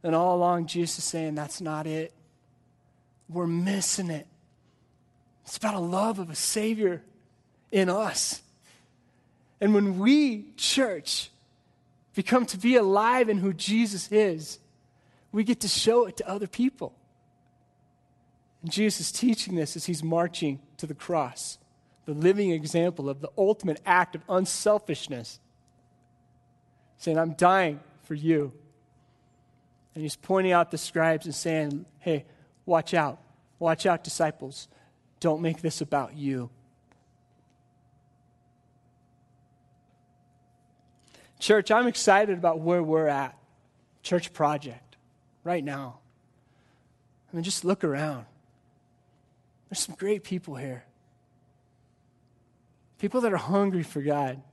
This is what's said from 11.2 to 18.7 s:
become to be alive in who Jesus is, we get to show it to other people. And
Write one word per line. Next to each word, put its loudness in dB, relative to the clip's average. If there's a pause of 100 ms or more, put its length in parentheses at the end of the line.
become 2
to -8
be 4
alive 4
in 0
who 0
Jesus -2
is, 2 (720)
we 0
get 0
to -4
show 4
it -12
to -8
other -4
people. -2 (1700)
And -8